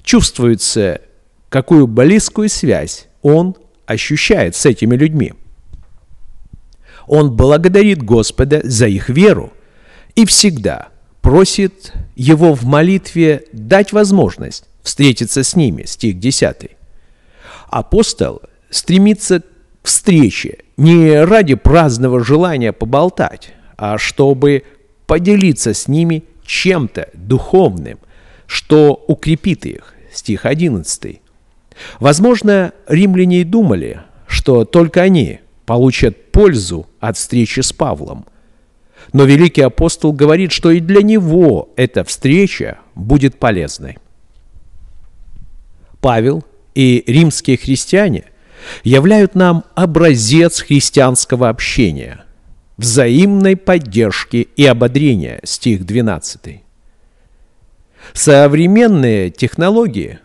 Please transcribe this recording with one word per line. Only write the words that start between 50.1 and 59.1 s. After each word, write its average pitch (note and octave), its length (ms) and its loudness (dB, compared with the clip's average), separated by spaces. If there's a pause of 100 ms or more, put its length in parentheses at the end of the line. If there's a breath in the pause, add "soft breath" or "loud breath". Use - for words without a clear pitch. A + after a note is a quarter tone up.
христианского B2+ 840 0
общения, E2 760 -4 (520)
взаимной D3+ 800 2
поддержки A#2 1000 -4
и C#3+ 80 2
ободрения, A#2+ 800 0
стих G2+ 400 -4
двенадцатый. G#2 800 -8 (1500 soft breath)
Современные D3 1120 2